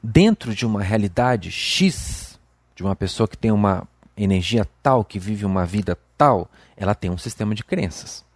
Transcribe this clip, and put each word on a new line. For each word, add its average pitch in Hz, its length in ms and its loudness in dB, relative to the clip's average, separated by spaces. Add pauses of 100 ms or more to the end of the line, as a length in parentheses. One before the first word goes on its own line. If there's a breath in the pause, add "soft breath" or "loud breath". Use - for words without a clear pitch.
Dentro 151 520 4
de 110 120 -4
uma 104 160 0
realidade 101 680 0
X, - 880 -4 (360)
de - 80 -12
uma 98 120 0
pessoa 104 320 -2
que - 100 -8
tem 113 140 0
uma 101 360 2 (360)
energia 98 440 2 (160)
tal, 131 200 4
que - 140 -8
vive 101 280 -6
uma 92 200 0
vida 90 320 -2 (200)
tal, 120 320 4 (260 soft breath)
ela 101 180 -2
tem 95 160 -4
um 90 80 -4
sistema 107 380 -4
de 104 80 -10
crenças. - 640 -8 (100)